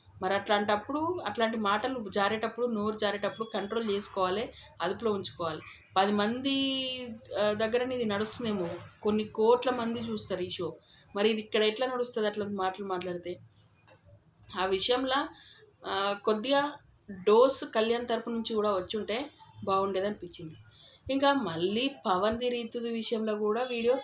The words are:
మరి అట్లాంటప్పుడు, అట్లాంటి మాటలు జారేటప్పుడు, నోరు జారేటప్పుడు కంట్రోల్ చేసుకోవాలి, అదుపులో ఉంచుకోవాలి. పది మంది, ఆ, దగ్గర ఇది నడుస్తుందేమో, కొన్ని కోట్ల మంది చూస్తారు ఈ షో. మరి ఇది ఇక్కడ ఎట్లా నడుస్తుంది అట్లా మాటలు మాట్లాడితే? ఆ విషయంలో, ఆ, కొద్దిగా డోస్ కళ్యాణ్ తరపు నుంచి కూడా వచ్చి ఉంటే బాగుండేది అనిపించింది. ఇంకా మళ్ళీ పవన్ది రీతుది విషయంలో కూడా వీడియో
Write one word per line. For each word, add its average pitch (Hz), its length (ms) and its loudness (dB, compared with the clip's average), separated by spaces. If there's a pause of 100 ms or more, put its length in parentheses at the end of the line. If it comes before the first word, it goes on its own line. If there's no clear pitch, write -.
(220)
మరి 185 120 2
అట్లాంటప్పుడు, 214 920 0
అట్లాంటి 226 340 0
మాటలు 214 500 0
జారేటప్పుడు, 220 580 0
నోరు 214 300 0
జారేటప్పుడు 208 580 -2
కంట్రోల్ 214 360 -2
చేసుకోవాలి, 196 640 -2 (300)
అదుపులో 208 300 -2
ఉంచుకోవాలి. 165 480 -6 (360)
పది 196 160 4
మంది, 262 680 0 (600)
ఆ, 208 120 4
దగ్గర 233 400 0
ఇది 247 120 -2
నడుస్తుందేమో, 208 640 -2 (340)
కొన్ని 214 220 2
కోట్ల 233 460 4
మంది 233 300 -2
చూస్తారు 208 420 -6
ఈ 180 80 -6
షో. 170 260 -6 (400)
మరి 208 140 4
ఇది 220 100 0
ఇక్కడ 214 220 0
ఎట్లా 214 240 2
నడుస్తుంది 240 420 -2
అట్లా 202 200 -2
మాటలు 190 380 -2
మాట్లాడితే? 180 520 -4 (1200)
ఆ 185 40 2
విషయంలో, 262 640 2 (580)
ఆ, 196 380 0
కొద్దిగా 269 480 2 (380)
డోస్ 220 540 6
కళ్యాణ్ 233 440 0
తరపు 226 220 -2
నుంచి 226 240 -2
కూడా 208 180 2
వచ్చి 185 240 -2
ఉంటే 214 340 -4 (340)
బాగుండేది 196 420 2
అనిపించింది. 175 480 -8 (560)
ఇంకా 277 220 4
మళ్ళీ 208 580 0 (160)
పవన్ది 220 420 2
రీతుది 233 420 -4
విషయంలో 220 440 -2
కూడా 214 280 0
వీడియో 240 420 0